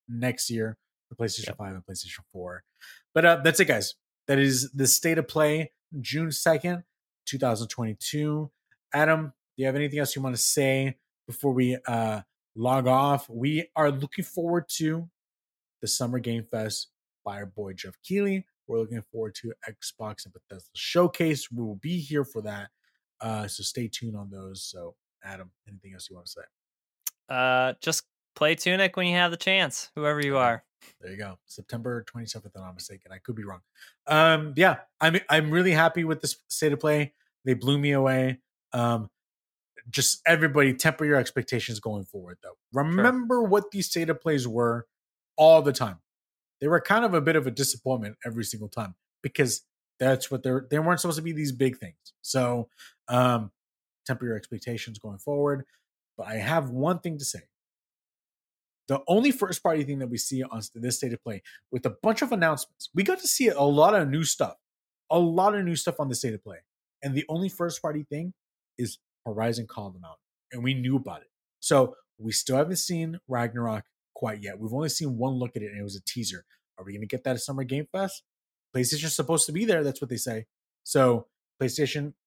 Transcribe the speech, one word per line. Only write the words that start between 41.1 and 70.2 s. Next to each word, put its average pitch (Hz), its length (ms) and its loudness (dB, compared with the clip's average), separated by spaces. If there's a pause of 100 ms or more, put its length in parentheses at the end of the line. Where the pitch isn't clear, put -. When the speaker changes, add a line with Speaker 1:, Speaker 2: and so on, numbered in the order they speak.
Speaker 1:
expectations 117 640 -2
going 104 240 -6
forward, 90 400 -16
though. 90 140 -18 (160)
Speaker 2:
Sure. 139 100 2
Speaker 1:
Remember 233 600 2
what 202 280 4
these 196 180 -4
State 165 200 -2
of 160 100 0
Plays 143 260 0
were 117 400 0 (520)
all 156 240 12
the 139 100 2
time. 107 280 -2 (600)
They 139 80 -2
were 160 140 4
kind 226 240 2
of 196 80 2
a 160 80 4
bit 156 160 4
of 135 100 2
a 120 40 -4
disappointment 113 720 -4
every 117 180 -6
single 104 260 -8
time 107 260 -8 (260)
because - 400 0 (380)
that's 131 300 2
what 131 140 -4
they're, 131 260 -2
they 147 100 2
weren't 165 200 2
supposed 165 180 -2
to 160 60 -8
be 165 80 -4
these 151 220 -4
big 127 240 0
things. 92 180 -16 (260)
So, 120 460 0 (400)
um, 123 440 4 (540)
temper 123 200 -4
your 113 100 -4
expectations 113 640 -10
going 101 200 -14
forward. 143 460 -2 (520)
But - 100 -10
I 110 80 -6
have 139 340 0
one 147 300 0
thing 165 200 -6
to 139 60 -8
say. - 180 -8 (1400)
The 139 200 -2
only 233 240 6
first 190 320 -2
party 160 200 2
thing 139 160 -4
that 131 80 -4
we 117 100 -6
see 131 260 -4
on 117 140 -10
s-, 110 180 -10
this 120 220 -4
State 123 160 -2
of - 100 -10
Play 107 180 -8 (300)
with 123 140 -2
a 127 40 4
bunch 220 320 0
of 254 100 -2
announcements, 165 640 0
we 190 100 2
got 359 160 0
to 277 80 -6
see 254 200 2
a 143 140 2
lot 147 340 8
of 156 140 2
new 156 140 0
stuff, - 340 -2 (520)
a 160 100 4
lot 180 360 4
of 196 80 0
new 170 120 0
stuff - 240 -4
on 139 100 -2
the 120 60 -2
State 117 180 -2
of 104 100 -10
Play. 92 140 -16 (440)
And 139 140 -4
the 147 140 -2
only 175 200 -2
first 170 320 -6
party 151 220 -4
thing 165 300 -8 (440)
is 120 220 -6 (260)
Horizon 113 420 -4
Call 101 200 -12
of 92 60 -14
the 92 60 -20
Mountain. 80 200 -20 (320)